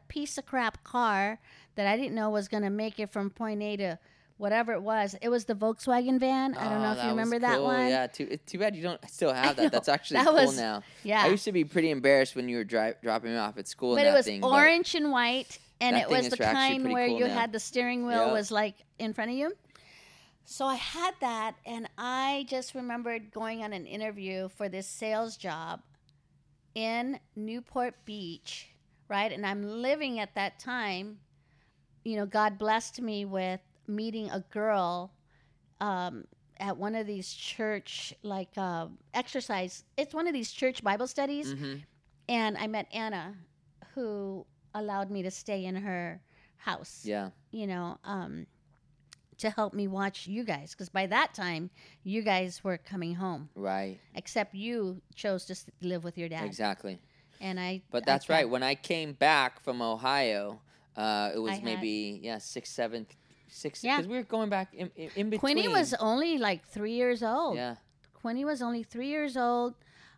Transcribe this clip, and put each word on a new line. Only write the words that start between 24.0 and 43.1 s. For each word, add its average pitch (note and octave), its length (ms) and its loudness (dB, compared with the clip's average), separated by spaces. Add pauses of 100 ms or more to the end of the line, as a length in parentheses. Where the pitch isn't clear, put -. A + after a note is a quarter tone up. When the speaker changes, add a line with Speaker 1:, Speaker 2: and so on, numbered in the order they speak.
Speaker 1:
for G3+ 200 -6
this F#3+ 180 -6
sales A3 480 -2
job E3 460 -8 (920)
in A#3 440 -2 (160)
Newport A#3+ 680 -6
Beach, F#3+ 640 -10 (400)
right? G#3 220 2
And G#3 140 -4
I'm G3+ 180 -2 (180)
living C4+ 380 0
at G3+ 160 -6
that G3 240 -4
time, G#3+ 580 -6 (840)
you A3 120 -4
know, G#3 100 0
God G#3+ 320 2
blessed G#3+ 440 0
me G#3 240 -4
with F#3 340 -2 (280)
meeting G#3+ 420 -4
a F#3+ 120 -6 (100)
girl, F#3+ 600 0 (720)
um, F3+ 440 -4 (340)
at G3 180 -4
one G#3 180 -2
of A3 120 -4
these G3 260 -6
church, - 800 -6 (100)
like, G3 340 -6
uh, F3 300 -4 (260)
exercise. A3 680 -4 (140)
It's D4+ 160 -2
one E4 140 -2
of E4+ 60 0
these A#3+ 180 -4
church B3+ 320 -2
Bible G#3+ 240 0
studies. C#4+ 460 -2
Speaker 2:
Mm-hmm. C#3 220 -6 (540)
Speaker 1:
And A3+ 280 0
I G#3+ 100 -4
met G#3+ 260 -4
Anna, G#3 420 -6 (600)